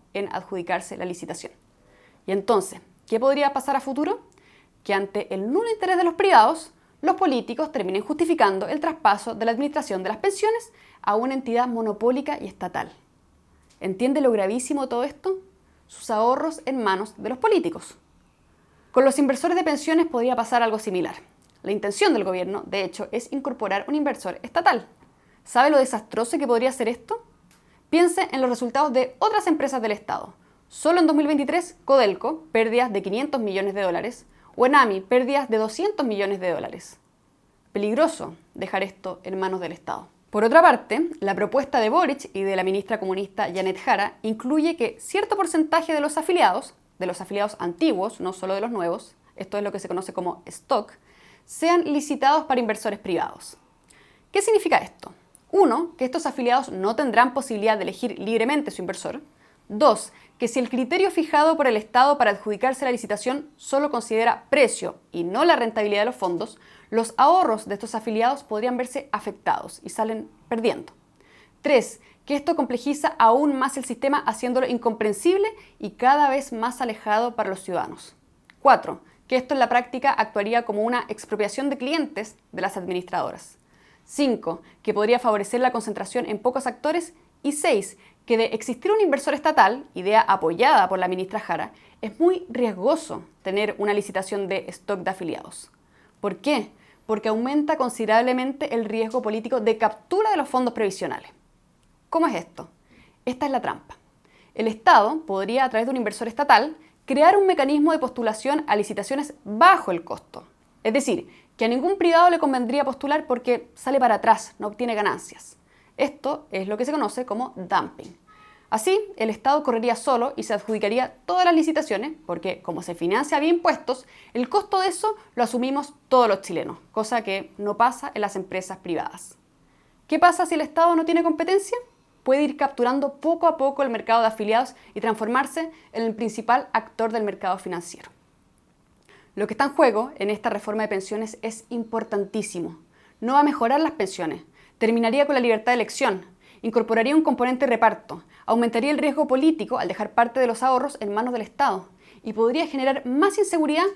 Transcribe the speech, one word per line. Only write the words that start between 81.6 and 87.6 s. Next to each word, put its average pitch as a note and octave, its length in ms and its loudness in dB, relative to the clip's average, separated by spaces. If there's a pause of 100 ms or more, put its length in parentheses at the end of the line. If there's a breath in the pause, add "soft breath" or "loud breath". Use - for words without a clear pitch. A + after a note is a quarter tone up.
de C#4 80 -2
clientes B3+ 600 -4 (160)
de F3+ 100 -8
las F#3+ 160 -4
administradoras. F3+ 800 -6 (480 soft breath)
Cinco, A#3+ 560 -2 (200 loud breath)
que G#3+ 120 -2
podría G#3+ 240 2
favorecer A3 420 0
la B3+ 120 2
concentración A3 520 -6
en G#3 140 -6
pocos B3+ 280 -2
actores. D#4 460 -2 (280 soft breath)
Y C#4+ 120 -2
seis, C#4 440 0 (300 soft breath)